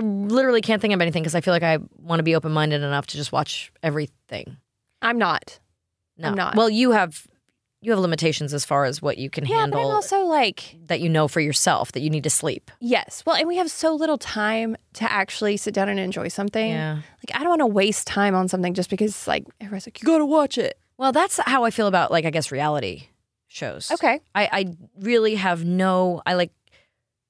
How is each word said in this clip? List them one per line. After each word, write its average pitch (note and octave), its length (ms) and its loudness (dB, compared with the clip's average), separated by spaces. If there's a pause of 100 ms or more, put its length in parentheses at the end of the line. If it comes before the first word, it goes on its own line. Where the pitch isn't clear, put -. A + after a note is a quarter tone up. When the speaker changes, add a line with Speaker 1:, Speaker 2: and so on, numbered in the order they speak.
Speaker 1:
I A3 40 -2
literally A3+ 560 2
can't A3 180 0
think G#3 140 2
of F#3 80 2
anything E3 200 0
'cause D#3+ 120 -2
I E3+ 80 2
feel F#3 100 2
like E3 100 4
I D#3+ 160 4 (200)
wanna E3 240 0
be D#3+ 120 4
open-minded D#3 480 0
enough C#3+ 260 -2
to - 100 -12
just D3 140 -8
watch - 380 -4 (120)
everything. D3 720 -6 (460)
Speaker 2:
I'm A#3+ 160 0
not. F3+ 400 -2 (580)
Speaker 1:
No. D#3+ 120 -6
Speaker 2:
I'm G3+ 60 -2
not. F#3 220 -2
Speaker 1:
Well, G#3+ 140 6
you A#3+ 220 4
have, F#3 340 0 (580)
you A3 60 0
have G#3+ 80 2
limitations D#3 560 0
as C#3+ 100 -4
far C#3+ 200 2
as C3+ 180 -4
what D3 160 -2
you C3+ 100 -8
can - 160 -6
Speaker 2:
Yeah, G4+ 180 0
Speaker 1:
handle G#4+ 180 0
Speaker 2:
but - 80 0
I'm G#4+ 80 0
also, G4+ 280 0
like C#4+ 520 0 (100)
Speaker 1:
that E3+ 140 -2
you E3+ 80 0
know D#3 180 4
for D#3+ 140 0
yourself D3+ 520 2
that B2+ 80 -6
you D3+ 100 -2
need D3+ 120 0
to D3 80 0
sleep. - 400 -2 (100)
Speaker 2:
Yes. - 460 -2
Well, D#4+ 80 2
and D#4+ 140 2
we F4 80 -2
have F4 160 0
so D#4+ 220 0
little D4+ 240 0
time A3 580 -2 (180)
to - 160 -2
actually G#3 460 0
sit - 180 -6
down G3 140 0
and G3 100 -2
enjoy F#3 300 -4
something. G3+ 420 -2
Speaker 1:
Yeah. D#3 240 -2 (320)
Speaker 2:
Like, - 80 -6
I B3 60 -2
don't D#4 80 0
wanna D#4 180 4
waste G3+ 400 0
time G3+ 300 0
on F#3 120 2
something F3+ 260 -2
just F3+ 160 -2
because, G#3 360 -2
like, - 180 -2 (160)
everyone's G3+ 280 -12
like, - 120 -20
"You A3 60 -14
gotta D#4 200 4
watch C#4+ 320 2
it." G3 200 -4 (180)
Speaker 1:
Well, C4 140 0
that's D#4+ 340 2
how B3+ 200 2
I A3+ 60 2
feel G#3+ 180 0
about, F3+ 240 2
like, E3 120 4
I E3 60 0
guess D3+ 220 -2
reality C#3 560 -2 (400)
shows. - 420 -10
Speaker 2:
Okay. D4+ 300 0 (140)
Speaker 1:
I, G3+ 180 2
I G3 140 -2 (340)
really A3 340 2
have F3+ 300 0
no, F#3 600 2
I, F3+ 100 0
like, F3+ 180 0 (760)